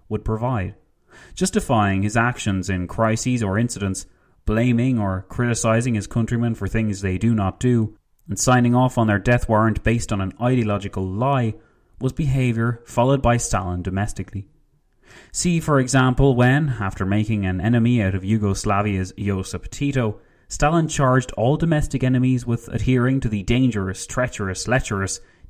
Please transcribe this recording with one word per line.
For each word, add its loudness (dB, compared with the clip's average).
would -6
provide. -4
Justifying 2
his -2
actions -2
in -2
crises -2
or 0
incidents, -2
blaming 2
or -4
criticizing 0
his -4
countrymen -2
for -6
things -2
they -2
do 2
not 0
do, 0
and -6
signing 4
off 2
on 2
their 2
death 2
warrant 2
based 0
on -2
an -4
ideological 0
lie, 0
was 0
behavior 0
followed 2
by 4
Stalin -4
domestically. -6
See, 0
for 2
example, 4
when, 4
after -4
making 0
an -2
enemy 2
out 0
of -4
Yugoslavia's 0
Josip -6
Tito, -2
Stalin 0
charged 2
all 0
domestic 0
enemies 0
with -4
adhering 0
to -2
the -2
dangerous, 0
treacherous, -6
lecherous, -2